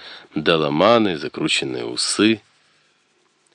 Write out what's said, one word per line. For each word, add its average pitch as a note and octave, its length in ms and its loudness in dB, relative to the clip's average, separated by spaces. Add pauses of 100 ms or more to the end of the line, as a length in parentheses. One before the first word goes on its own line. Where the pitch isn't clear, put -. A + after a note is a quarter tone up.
(340)
доломаны, E2 840 2
закрученные C2 680 -4
усы. G2+ 560 0 (1160)